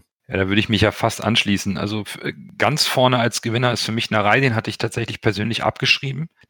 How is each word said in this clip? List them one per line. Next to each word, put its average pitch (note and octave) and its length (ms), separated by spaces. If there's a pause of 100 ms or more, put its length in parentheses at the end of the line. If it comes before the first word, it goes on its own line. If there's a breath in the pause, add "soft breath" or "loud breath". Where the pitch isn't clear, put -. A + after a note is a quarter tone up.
(300)
Ja, F#2+ 80
da F#2+ 100
würde G2+ 120
ich G#2+ 100
mich G#2+ 120
ja G#2+ 100
fast - 320
anschließen. G2+ 540
Also G#2 240
f-, - 180 (380)
ganz B2 280
vorne B2+ 320
als A#2 240
Gewinner A#2 320
ist - 100
für - 80
mich A2+ 200
Narei, G#2+ 280
den C3 160
hatte A2 140
ich - 80
tatsächlich - 440
persönlich A2 420
abgeschrieben. C3+ 680 (200 soft breath)